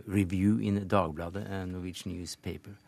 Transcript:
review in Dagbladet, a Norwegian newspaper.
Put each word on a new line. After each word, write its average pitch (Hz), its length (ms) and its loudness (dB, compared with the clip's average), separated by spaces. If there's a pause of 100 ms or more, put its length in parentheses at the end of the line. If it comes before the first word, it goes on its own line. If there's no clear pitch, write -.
review 98 540 4
in 104 280 2
Dagbladet, 90 640 0
a 95 160 -4
Norwegian 90 480 -6
newspaper. 87 580 -8 (160)